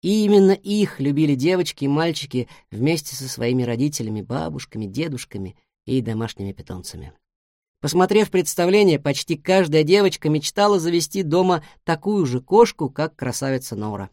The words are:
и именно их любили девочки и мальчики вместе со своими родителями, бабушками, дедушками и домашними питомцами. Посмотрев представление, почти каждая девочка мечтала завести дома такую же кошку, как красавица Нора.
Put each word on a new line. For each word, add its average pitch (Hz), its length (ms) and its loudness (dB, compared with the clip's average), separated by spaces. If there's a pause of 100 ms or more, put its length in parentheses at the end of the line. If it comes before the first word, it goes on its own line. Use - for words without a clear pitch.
и 208 240 0
именно 196 260 8
их 202 480 0
любили 143 340 2
девочки 156 520 -2
и - 20 0
мальчики 147 600 -2 (220)
вместе 143 460 -2
со 131 120 -10
своими 123 360 -2
родителями, 117 580 -4
бабушками, 131 640 -8
дедушками 107 720 -8 (300)
и 127 160 -2
домашними 110 500 -6
питомцами. - 640 -16 (680)
Посмотрев 185 480 2
представление, 185 720 2
почти 147 360 -4
каждая 160 480 2
девочка 185 460 2
мечтала 196 500 2
завести 170 440 -2
дома 175 400 2 (200)
такую 202 420 -2
же 123 140 -2
кошку, 196 500 2
как 156 260 -6
красавица 127 600 -6
Нора. 101 380 -8